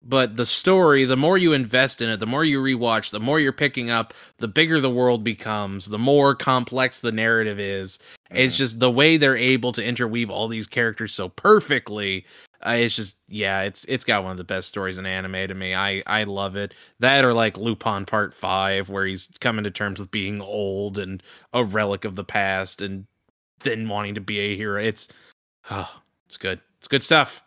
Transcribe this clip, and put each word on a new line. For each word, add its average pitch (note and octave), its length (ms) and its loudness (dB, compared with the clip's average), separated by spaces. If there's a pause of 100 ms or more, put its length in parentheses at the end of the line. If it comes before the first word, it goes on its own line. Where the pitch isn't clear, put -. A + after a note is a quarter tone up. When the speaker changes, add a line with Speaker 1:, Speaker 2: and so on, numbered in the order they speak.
Speaker 1:
but B2+ 340 0
the A#2+ 80 0
story, D#3+ 600 4
the B2+ 120 2
more E3 200 4
you E3+ 160 4
invest B2+ 480 0
in A#2 80 -2
it, G#2+ 100 -4
the G#2+ 80 -4
more C#3+ 180 0
you C#3 160 2
rewatch, A#2 500 0
the G#2 80 -6
more C#3 200 2
you're C3+ 120 2
picking B2+ 380 -2
up, A#2 240 0 (240)
the A#2 100 -4
bigger D#3+ 320 4
the C3+ 100 2
world B2 340 2
becomes, G#2 640 -4
the G#2 120 -4
more C#3 360 6
complex B2+ 640 0
the A#2 120 -2
narrative A2 480 0
is. G2 380 -6 (340)
It's B2+ 220 2
Speaker 2:
Mm-hmm. - 60 -2
Speaker 1:
just A#2 200 0
the B2+ 120 6
way D3+ 260 6
they're C#3 180 4
able B2 360 2
to A2 120 -4
interweave A#2 460 -2
all G2+ 180 -4
these A2+ 200 -6
characters A2+ 480 -2
so F#2 140 -4
perfectly. G#2+ 960 2 (400)
Uh, G#2+ 120 0
it's A#2 180 2
just, G#2 220 -8 (100)
yeah, G2 340 -2
it's, G2 240 -6
it's B2+ 180 -4
got G#2+ 200 0
one F#2 80 -6
of F2+ 60 -8
the F2+ 60 -10
best F#2 240 -6
stories F#2 320 -6
in F#2+ 80 -10
anime F#2+ 400 -6
to F#2+ 80 -8
me. F#2 180 -6
I, G2 320 -2
I G#2+ 200 0
love G2 300 -6
it. G2+ 180 -8 (260)
That C3+ 260 4
or, B2 80 4
like, A2+ 240 2
Lupin G#2 480 -4
Part G#2 280 -2
Five, F#2+ 560 -2
where G2 160 -2
he's F#2+ 240 -8 (100)
coming A2 240 0
to G#2 80 -4
terms G2 280 -6
with G2 120 -12
being G2+ 300 -4
old G2+ 580 -4
and F#2+ 240 -10 (300)
a B2 100 2
relic G2+ 420 -2
of F#2+ 120 -6
the G2+ 60 -8
past F#2+ 600 -2
and G2 220 -8 (560)
then A2+ 260 -4
wanting G#2 280 -4
to G#2 60 -8
be G2+ 180 -6
a G2+ 180 -2
hero. G#2 240 -4
It's, A2 260 -4 (640)
oh, G2 180 -8 (380)
it's - 100 -20
good. F#2 220 -6 (200)
It's - 100 -20
good C3+ 140 0
stuff. - 440 2